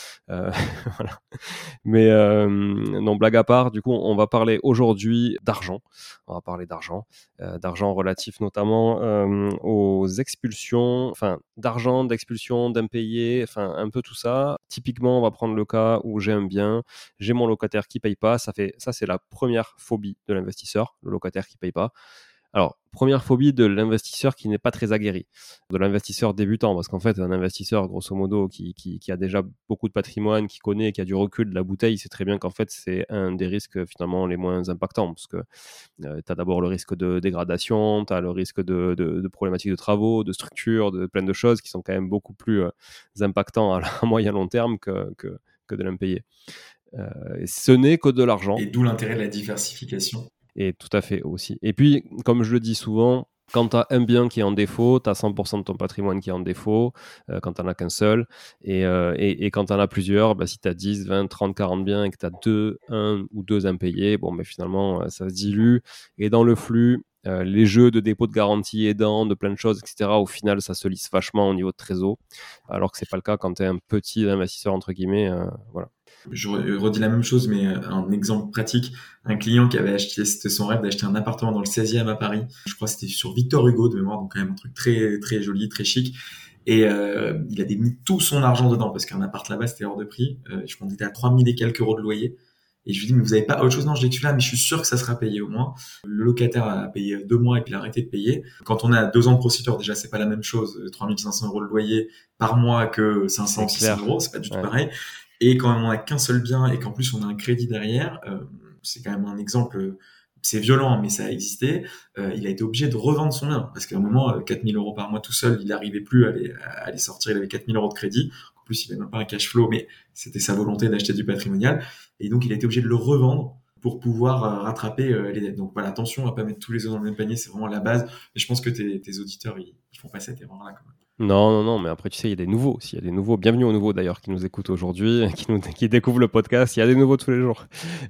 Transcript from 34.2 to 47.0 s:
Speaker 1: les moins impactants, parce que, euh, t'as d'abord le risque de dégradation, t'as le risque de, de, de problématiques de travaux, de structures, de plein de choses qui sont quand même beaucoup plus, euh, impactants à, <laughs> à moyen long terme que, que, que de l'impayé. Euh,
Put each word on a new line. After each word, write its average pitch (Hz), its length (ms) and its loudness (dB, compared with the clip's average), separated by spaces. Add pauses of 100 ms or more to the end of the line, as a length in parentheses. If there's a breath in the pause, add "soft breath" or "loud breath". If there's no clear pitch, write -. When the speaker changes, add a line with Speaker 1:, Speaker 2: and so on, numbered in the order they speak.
Speaker 1:
les 90 120 -2
moins 90 320 -2
impactants, 90 440 -4
parce - 140 -20
que, - 100 -10 (680 loud breath)
euh, 76 200 -10
t'as 90 100 -6
d'abord 90 260 0
le 90 80 2
risque 92 260 -6
de 90 240 -2
dégradation, 95 840 0
t'as 92 160 -2
le 90 100 -4
risque 92 320 -4
de, 90 340 0
de, 85 220 -2
de 95 80 -4
problématiques 92 440 -4
de 92 40 -2
travaux, 107 480 0
de 98 80 -6
structures, 107 600 -2
de 92 140 -4
plein 95 180 -2
de 95 100 0
choses 117 280 2
qui - 80 -18
sont 90 120 -10
quand 95 120 -6
même 95 160 -2
beaucoup 101 240 -4
plus, 104 280 0
euh, 87 80 0 (500 loud breath)
impactants 101 540 0
à, 92 80 0
<laughs> - 200 -8
à - 40 2
moyen 110 260 2
long 98 160 -2
terme 117 320 0
que, 95 380 -6
que, 90 200 -12 (300)
que - 80 -10
de 95 80 -6
l'impayé. 92 400 -4 (720 loud breath)
Euh, 101 100 -10 (360)